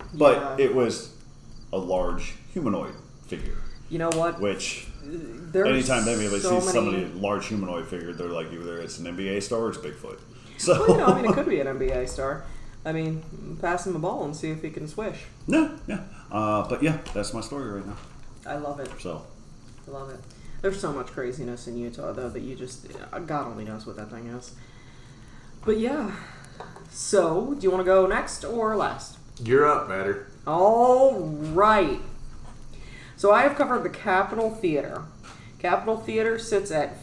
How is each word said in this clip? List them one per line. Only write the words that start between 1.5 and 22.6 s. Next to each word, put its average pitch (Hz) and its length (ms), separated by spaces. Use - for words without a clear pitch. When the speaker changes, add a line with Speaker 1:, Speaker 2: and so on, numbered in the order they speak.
Speaker 1:
a 92 60
large 90 560
humanoid 113 420
figure. - 320
Speaker 2:
You 165 100
know 165 120
what? 170 300
Speaker 1:
Which, - 460
Speaker 2:
There - 640
are - 20
Speaker 1:
anytime 123 400
anybody 107 340
Speaker 2:
so - 200
Speaker 1:
sees - 120
somebody 101 320
Speaker 2:
many 82 100
Speaker 1:
large 101 320
humanoid 90 420
figure, 87 240
they're 87 160
like, 82 240
either 85 280
it's 82 180
an 87 80
N 87 100
B 95 120
A 98 120
star 113 200
or 113 100
it's - 80
Bigfoot. - 400
So - 220
Speaker 2:
Well, 440 100
you - 80
know, 277 80
I 254 160
mean, 208 80
it - 40
could - 140
be 156 120
an 135 60
N 131 120
B 131 80
A 127 200
star. 143 380
I 160 80
mean, 160 680
pass 175 260
him 175 100
a - 20
ball 208 260
and 147 120
see 160 140
if 156 120
he 156 80
can 151 160
swish. 208 380
Speaker 1:
<laughs> - 140
Yeah, 302 220
yeah. - 120
Uh, 107 380
but 127 140
yeah, 156 160
that's 101 220
my 113 60
story 123 320
right 98 140
now. 104 100
Speaker 2:
I 143 100
love 143 240
it. 131 100
Speaker 1:
So. 80 240
Speaker 2:
I 139 40
love 135 200
it. 127 100
There's 190 200
so 156 120
much 131 140
craziness 123 640
in 120 100
Utah, 120 340
though, 123 180
that 113 100
you 127 160
just, - 320